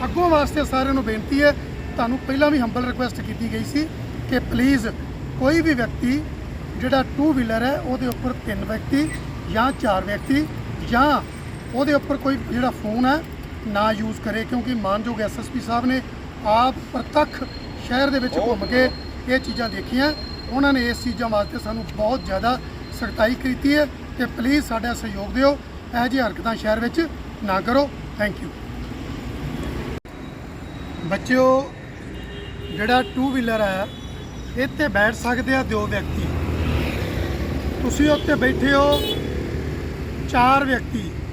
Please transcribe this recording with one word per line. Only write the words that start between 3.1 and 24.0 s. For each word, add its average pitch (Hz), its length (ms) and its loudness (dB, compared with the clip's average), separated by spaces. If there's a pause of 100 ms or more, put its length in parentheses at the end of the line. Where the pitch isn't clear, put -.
ਕੀਤੀ 220 300 -4
ਗਈ 220 120 -2
ਸੀ 294 220 0 (440)
ਕਿ 254 100 4 (100)
ਪਲੀਜ਼ 247 380 4 (520)
ਕੋਈ 302 220 4
ਵੀ 311 120 4
ਵਿਅਕਤੀ 247 460 0 (600)
ਜਿਹੜਾ 262 220 2 (160)
ਟੂ 294 160 4
ਵੀਲਰ 226 300 0
ਹੈ, 269 140 2
ਉਹਦੇ 247 300 -2
ਉੱਪਰ - 260 -2 (120)
ਤਿੰਨ 196 200 -4
ਵਿਅਕਤੀ 269 420 0 (460)
ਜਾਂ 233 180 4 (100)
ਚਾਰ 190 220 2
ਵਿਅਕਤੀ 269 420 0 (440)
ਜਾਂ 254 320 6 (520)
ਉਹਦੇ 277 200 2
ਉੱਪਰ 285 240 2
ਕੋਈ 269 200 0 (140)
ਜਿਹੜਾ 247 180 2 (120)
ਫੋਨ 220 240 0
ਹੈ, 277 120 6 (500)
ਨਾ 214 240 4
ਯੂਜ਼ 220 340 -2
ਕਰੇ, 220 180 -2
ਕਿਉਂਕਿ 247 300 -2
ਮਾਨਯੋਗ 220 480 0
ਐਸ 208 180 -4
ਐਸ 220 100 -8
ਪੀ 254 100 -4
ਸਾਹਿਬ 233 260 0
ਨੇ 254 160 2 (460)
ਆਪ 233 280 6 (180)
ਪ੍ਰਤੱਖ 294 500 0 (440)
ਸ਼ਹਿਰ 269 220 2
ਦੇ 269 100 2
ਵਿੱਚ 254 180 -2
ਘੁੰਮ 208 280 0
ਕੇ 254 240 4 (400)
ਇਹ 254 100 4
ਚੀਜ਼ਾਂ 233 300 -4
ਦੇਖੀਆਂ। 240 420 0 (400)
ਉਹਨਾਂ 277 220 4
ਨੇ 247 160 2
ਇਸ - 140 -4
ਚੀਜ਼ਾਂ 233 260 -2
ਵਾਸਤੇ 208 340 0
ਸਾਨੂੰ 220 220 -6 (100)
ਬਹੁਤ 220 300 0
ਜ਼ਿਆਦਾ 196 320 0 (420)
ਸਖਤਾਈ 233 440 2
ਕੀਤੀ 262 340 2
ਹੈ 302 80 6 (320)